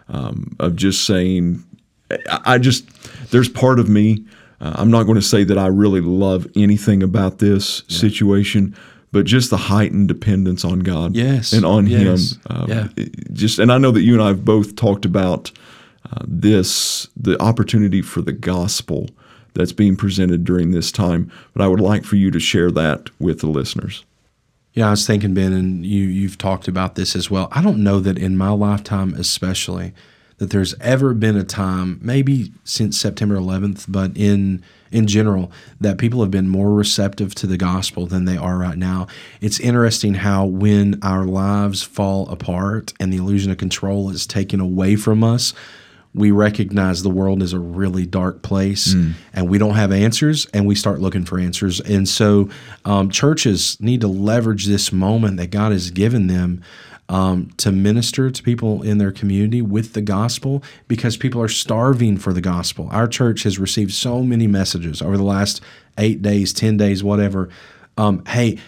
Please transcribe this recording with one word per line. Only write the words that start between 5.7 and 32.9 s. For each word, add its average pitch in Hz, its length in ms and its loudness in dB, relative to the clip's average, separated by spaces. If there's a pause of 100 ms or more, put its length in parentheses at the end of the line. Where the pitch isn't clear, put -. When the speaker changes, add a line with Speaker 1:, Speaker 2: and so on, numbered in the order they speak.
Speaker 1:
love 92 540 0
anything 104 480 4
about 95 360 0
this 101 480 0
Speaker 2:
Yeah. 85 100 -6
Speaker 1:
situation, 101 800 2 (360)
but 101 140 4
just 123 240 2
the 104 80 0
heightened 101 500 2
dependence 95 580 0
on 90 140 0
God 90 360 -2
Speaker 2:
Yes. 123 380 0
Speaker 1:
and 107 120 4
on 101 220 4
Speaker 2:
Yes. 95 460 2
Speaker 1:
him. - 140 -12
Um, 82 220 -6
Speaker 2:
Yeah. 107 180 -2 (100)
Speaker 1:
it - 360 -10
just, - 260 0
and 117 120 6
I 123 60 6
know 131 140 4
that 113 100 4
you 120 120 6
and 113 100 6
I 104 40 4
have 98 180 0
both 107 300 2
talked 101 300 0
about, 92 460 0 (600)
uh, - 160 -10
this, - 800 0 (120)
the 95 220 0
opportunity 104 600 2
for - 200 -6
the 73 120 -4
gospel 90 760 -4 (440)
that's 87 180 -2
being 101 240 4
presented 90 480 0
during 87 280 0
this 85 200 -2
time, 87 380 0 (240)
but 101 100 -2
I 98 40 2
would 92 120 4
like 101 240 2
for - 140 -2
you 98 140 4
to 82 80 0
share 87 320 2
that - 380 -2 (100)
with 82 200 -2
the 80 100 -4
listeners. - 540 -6 (720)
Speaker 2:
Yeah, 110 140 2
I 104 40 4
was 104 160 0
thinking, 104 260 0
Ben, 95 200 2
and 92 320 -2
you, 101 180 0
you've 95 340 -2
talked 95 300 -4
about 92 280 -4
this 95 200 -4
as 90 160 -4
well. 95 220 -2
I 151 80 0
don't 185 180 2
know 101 220 4
that 95 160 -2
in 95 180 0
my 95 140 0
lifetime 101 680 0
especially 90 760 -6 (440)
that 95 120 -6
there's 95 320 0
ever 131 320 2
been 110 240 2
a 95 80 -2
time, 92 560 -4
maybe 131 500 0 (140)
since 104 340 -4